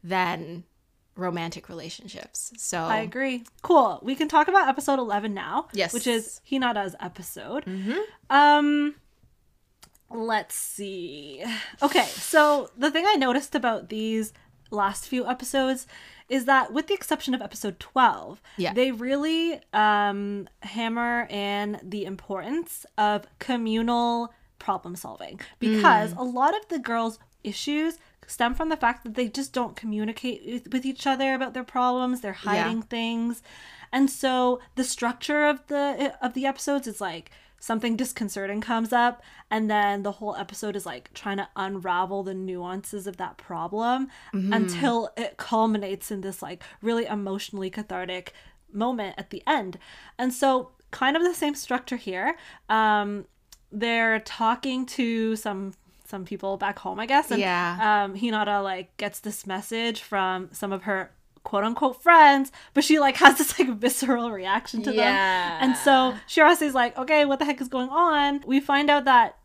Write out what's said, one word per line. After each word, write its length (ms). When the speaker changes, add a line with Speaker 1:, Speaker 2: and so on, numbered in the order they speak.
Speaker 1:
than 600
romantic 520
relationships. 880
So 220
Speaker 2:
I 200
agree. 440
Cool. 400
We 140
can 140
talk 180
about 220
episode 300
eleven 340
now, 400
Speaker 1:
Yes. 180
Speaker 2:
which 160
is 320
Hinata's 520
episode. 640
Speaker 1:
Mm-hmm. 320
Speaker 2:
Um, 680
let's 460
see. 880
Okay, 240
so 720
the 140
thing 160
I 80
noticed 400
about 340
these 440
last 360
few 200
episodes 600
is 160
that, 260
with 160
the 60
exception 400
of 80
episode 380
twelve, 600
Speaker 1:
Yeah. 160
Speaker 2:
they 180
really, 680
um, 760
hammer 680
in 540
the 220
importance 800
of 280
communal 960
problem 360
solving, 440
because 540
Speaker 1:
Mm. 60
Speaker 2:
a 40
lot 320
of 140
the 100
girls' 380
issues 540
stem 260
from 160
the 80
fact 280
that 100
they 120
just 260
don't 220
communicate 680
with, 280
with 120
each 220
other 260
about 220
their 80
problems. 580
They're 220
Speaker 1:
Yeah. 80
Speaker 2:
hiding 200
things. 580
And 160
so 520
the 80
structure 600
of 200
the, 560
of 140
the 100
episodes 400
is, 160
like, 300
something 360
disconcerting 640
comes 320
up, 280
and 200
then 340
the 100
whole 220
episode 400
is, 100
like, 280
trying 240
to 180
unravel 680
the 140
nuances 720
of 100
that 200
problem 720
Speaker 1:
Mm-hmm. 200
Speaker 2:
until 640
it 200
culminates 760
in 100
this, 220
like, 180
really 220
emotionally 680
cathartic 600
moment 460
at 140
the 160
end. 320
And 120
so 380
kind 260
of 60
the 100
same 220
structure 420
here. 400
Um, 560
they're 480
talking 640
to 500
some, 380
some 200
people 320
back 220
home, 200
I 80
guess. 220
And, 120
Speaker 1:
Yeah. 640
Speaker 2:
um, 120
Hinata, 460
like, 320
gets 240
this 260
message 560
from 520
some 180
of 120
her 280
quote 180
unquote 400
friends, 480
but 100
she, 160
like, 180
<laughs> 60
has 140
this, 200
like, 120
visceral 520
reaction 520
to 80
them. 80
Speaker 1:
Yeah. 600
Speaker 2:
And 160
so 360
Shirase's 480
like, 220
"Okay, 280
what 140
the 60
heck 160
is 80
going 200
on?" 560
We 140
find 300
out 160
that 400